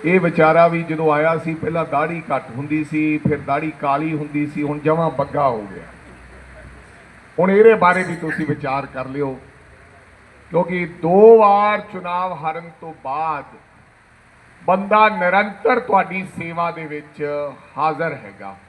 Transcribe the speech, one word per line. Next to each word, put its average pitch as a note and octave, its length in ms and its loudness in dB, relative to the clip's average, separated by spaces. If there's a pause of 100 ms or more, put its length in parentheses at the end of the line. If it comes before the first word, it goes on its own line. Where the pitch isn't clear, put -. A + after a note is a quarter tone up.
ਇਹ F3+ 140 4
ਵਿਚਾਰਾ E3 480 4
ਵੀ E3+ 160 0
ਜਦੋਂ D#3 300 0
ਆਇਆ D#3+ 240 2
ਸੀ, D#3+ 180 -6
ਪਹਿਲਾਂ D#3+ 300 -4
ਦਾੜੀ D#3 360 -4 (100)
ਘੱਟ C3 200 -6
ਹੁੰਦੀ D3 320 -4
ਸੀ, D3+ 340 -2
ਫਿਰ D3 220 -2
ਦਾੜੀ D3 320 -4 (100)
ਕਾਲੀ D3 320 -2
ਹੁੰਦੀ D3 340 -4
ਸੀ, D3 160 -6
ਹੁਣ D3 160 -4
ਜਮਾਂ D#3 320 0
ਬੱਗਾ C#3+ 360 -2
ਹੋ A#2 180 -2
ਗਿਆ। F#2 200 -16 (1500)
ਹੁਣ F#3 140 2
ਇਹਦੇ A3 240 8
ਬਾਰੇ F3+ 280 2
ਵੀ E3 120 -6
ਤੁਸੀਂ D#3+ 320 -6
ਵਿਚਾਰ C#3 380 -4
ਕਰ C3 220 -10
ਲਿਓ, C3+ 300 -6 (1120)
ਕਿਉਂਕਿ F3 340 0 (160)
ਦੋ G#3 360 8
ਵਾਰ G#3 440 4 (100)
ਚੁਣਾਵ F3+ 420 -6
ਹਾਰਨ E3 360 -8 (120)
ਤੋਂ E3 120 -16 (100)
ਬਾਅਦ D3 420 -6 (1160)
ਬੰਦਾ G3 480 2
ਨਿਰੰਤਰ F#3+ 680 0
ਤੁਹਾਡੀ F#3 440 0 (140)
ਸੇਵਾ E3+ 340 -6
ਦੇ D#3+ 140 -12
ਵਿੱਚ D3 380 -12 (540)
ਹਾਜ਼ਰ D3+ 380 -2
ਹੈਗਾ। G2 400 -18 (140)